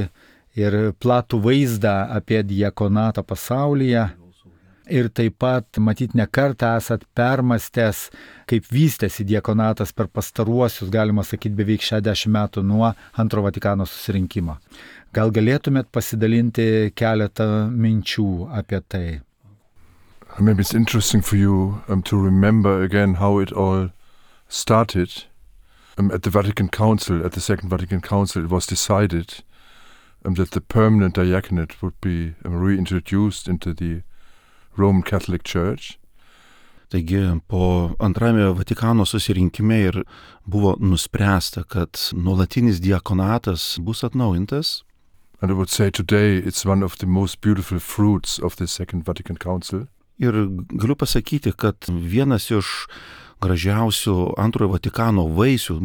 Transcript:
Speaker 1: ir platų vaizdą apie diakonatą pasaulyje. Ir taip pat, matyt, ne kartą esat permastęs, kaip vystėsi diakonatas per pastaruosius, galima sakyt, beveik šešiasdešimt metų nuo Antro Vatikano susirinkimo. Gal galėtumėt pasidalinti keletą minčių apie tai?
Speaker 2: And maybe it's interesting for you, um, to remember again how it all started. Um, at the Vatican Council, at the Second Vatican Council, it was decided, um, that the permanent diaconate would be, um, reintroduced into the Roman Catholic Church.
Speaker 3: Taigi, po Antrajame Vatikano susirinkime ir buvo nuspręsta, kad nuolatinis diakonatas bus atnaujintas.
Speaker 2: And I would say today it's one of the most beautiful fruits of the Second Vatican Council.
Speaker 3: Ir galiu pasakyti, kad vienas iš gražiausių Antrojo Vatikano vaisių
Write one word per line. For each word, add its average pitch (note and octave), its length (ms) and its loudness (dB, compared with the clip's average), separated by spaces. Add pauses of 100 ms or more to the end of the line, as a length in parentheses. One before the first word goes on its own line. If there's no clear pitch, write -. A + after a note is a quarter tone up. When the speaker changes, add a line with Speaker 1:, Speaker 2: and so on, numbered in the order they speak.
(580)
Speaker 1:
ir G#2 220 2 (180)
platų B2 400 2
vaizdą A2+ 580 2 (220)
apie A2 240 0
diakonatą G2+ 800 0
pasaulyje. B2+ 880 0 (720)
Ir B2 240 0
taip A2+ 320 0
pat, B2+ 400 -2
matyt, A2 320 0
ne A2 160 2
kartą B2 480 0
esat A2 300 -4 (100)
permastęs, B2 920 0 (340)
kaip A2+ 240 0
vystėsi A#2 560 0
diakonatas G#2+ 720 0
per G#2+ 160 -2
pastaruosius, A2+ 800 -2
galima G#2+ 320 2
sakyt, G2+ 320 -6
beveik G#2 240 0
šešiasdešimt G#2+ 540 -2
metų G#2 340 -2
nuo A2+ 220 2 (260)
Antro A2 300 0
Vatikano G2+ 420 -2
susirinkimo. F2+ 680 -4 (580)
Gal A2 160 2
galėtumėt B2+ 560 0
pasidalinti A2+ 1040 0
keletą G#2+ 800 0
minčių A2 560 0 (320)
apie F#2+ 240 -4
tai? F2+ 220 -6 (1300)
Speaker 2:
And G2+ 100 4
maybe G#2 140 4
it's F#2+ 140 -2
interesting A2 480 2
for - 140 0
you, G2 520 2
um, F#2+ 140 0
to G#2+ 140 -2
remember G2 640 4
again G2 320 2
how G2+ 240 2
it G2 140 -2
all F#2+ 380 0 (580)
started. - 760 0 (720)
Um, G2 140 2
at F#2 140 -4
the G2+ 60 0
Vatican G2+ 380 2
Council, G2+ 560 0
at F2+ 80 -2
the F2+ 80 -6
Second F#2 280 -2
Vatican F#2 320 -2
Council, G2+ 440 -2
it E2 60 -4
was F2+ 160 0
decided, F#2+ 800 -2 (800)
um, F2+ 100 0
that F2 160 0
the G#2 100 -2
permanent G#2+ 540 4
diaconate F#2 640 0
would F#2 200 -8
be, E2+ 340 -4 (100)
um, F2 120 -6
reintroduced F#2+ 920 0
into F2 260 -4
the E2 300 -6 (720)
Roman G2 260 4
Catholic F2+ 420 -4
Church. - 540 -4 (920)
Speaker 3:
Taigi, F2+ 580 0
po F2+ 520 0
Antrajame G#2 560 2
Vatikano A2+ 500 2
susirinkime G#2 800 0
ir F#2 160 -2 (460)
buvo G2 320 2
nuspręsta, F#2+ 880 0
kad E2+ 240 -4 (200)
nuolatinis F#2 680 2
diakonatas F#2+ 960 -2
bus F#2+ 240 -6
atnaujintas. A#2+ 800 -2 (580)
Speaker 2:
And F#2 100 0
I F#2+ 40 2
would F#2 160 0
say G2+ 200 0
today G#2 480 2
it's F2+ 280 -4
one G2 160 2
of F2+ 160 -6
the F#2+ 80 -4
most F#2 340 0
beautiful F#2+ 380 0
fruits G#2 640 0
of - 160 -4
the F2 100 -4
Second F2 380 -6
Vatican F2 320 -6
Council. F#2 500 -6 (320)
Speaker 3:
Ir A#2+ 140 2 (380)
galiu A#2 240 0
pasakyti, B2 640 -2
kad G#2 320 -2
vienas G2 640 0
iš - 360 -2 (560)
gražiausių F#2 960 0
Antrojo G#2 340 0
Vatikano G2 540 0
vaisių F2+ 580 0